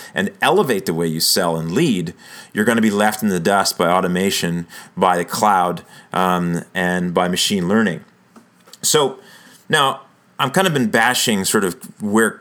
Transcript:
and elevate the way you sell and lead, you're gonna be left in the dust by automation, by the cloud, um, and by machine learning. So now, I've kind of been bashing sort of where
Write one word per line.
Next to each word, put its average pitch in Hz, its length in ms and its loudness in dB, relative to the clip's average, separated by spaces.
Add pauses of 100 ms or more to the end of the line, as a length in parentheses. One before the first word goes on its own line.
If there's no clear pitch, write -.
(160)
and 95 160 -2 (100)
elevate 139 440 0
the 90 80 -2
way 85 140 -2
you 80 120 -2
sell 85 380 0
and 82 160 -6
lead, 101 400 0 (400)
you're 104 100 -2
gonna 117 160 2
be 110 100 2
left 104 320 0
in 110 60 -2
the 92 140 0
dust 98 360 0
by 85 120 2
automation, 90 800 0 (280)
by 92 220 2
the 87 80 -2
cloud, 90 580 0 (300)
um, 90 500 0 (100)
and 90 400 -2
by 90 140 0
machine 90 400 -2
learning. 101 380 0 (760)
So 143 380 0 (480)
now, 143 360 0 (380)
I've 139 120 -2
kind 190 140 2
of 165 60 0
been 123 160 0
bashing 113 540 2
sort 101 220 0
of - 360 -8
where 107 400 2